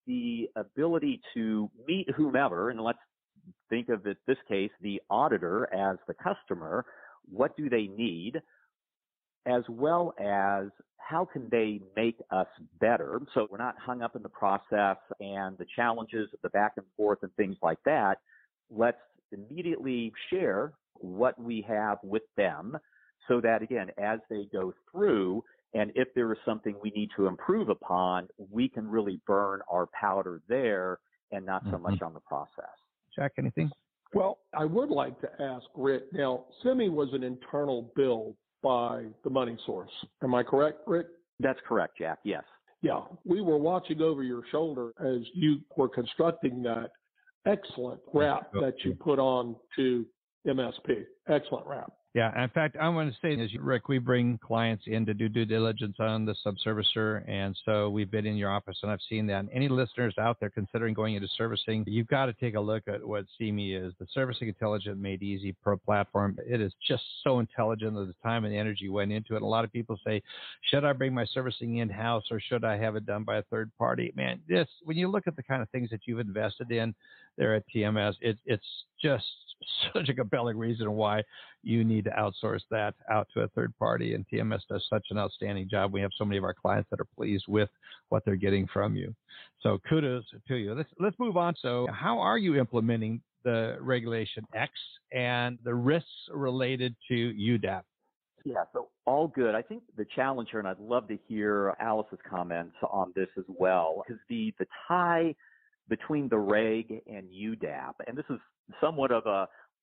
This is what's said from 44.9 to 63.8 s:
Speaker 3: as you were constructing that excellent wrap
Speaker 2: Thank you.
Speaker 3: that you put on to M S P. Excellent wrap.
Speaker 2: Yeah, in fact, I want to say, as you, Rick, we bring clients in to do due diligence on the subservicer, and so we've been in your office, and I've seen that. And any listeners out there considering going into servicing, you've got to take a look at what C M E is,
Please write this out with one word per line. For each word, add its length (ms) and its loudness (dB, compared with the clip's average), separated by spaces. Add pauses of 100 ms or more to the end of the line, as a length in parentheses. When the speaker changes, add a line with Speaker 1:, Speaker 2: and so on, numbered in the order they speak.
Speaker 3:
as 220 0 (120)
you 280 4 (160)
were 120 4
constructing 760 0
that 280 -2 (540)
excellent 560 -2 (120)
wrap 380 2
Speaker 2:
Thank 40 -6
you. 60 0
Speaker 3:
that 220 0
you 120 -2
put 240 2
on 360 2 (220)
to 280 2 (400)
M 140 2
S 200 -4
P. 260 -2 (220)
Excellent 380 0
wrap. 260 -10 (220)
Speaker 2:
Yeah, 300 2
in 60 0
fact, 260 0
I 140 0
want 200 2
to 120 -6
say, 200 0
as 120 -2
you, 80 -6
Rick, 260 0
we 100 2
bring 420 4
clients 460 0
in 200 0
to 80 2
do 160 0
due 160 2
diligence 520 0
on 280 0
the 100 -2 (100)
subservicer, 800 0
and 380 -2
so 260 2
we've 220 -2
been 140 0
in 100 0
your 140 0
office, 340 -4
and 80 -2
I've 160 -2
seen 200 -2
that. 120 0
And 140 -4
any 160 0
listeners 480 0
out 240 2
there 80 -2
considering 440 -2
going 220 0
into 220 -4
servicing, 500 -2
you've 220 0
got 160 2
to 80 -2
take 220 -4
a 40 0
look 300 -2
at 120 -6
what 220 -4 (140)
C 100 -4
M 120 0
E 160 -2
is, 220 -6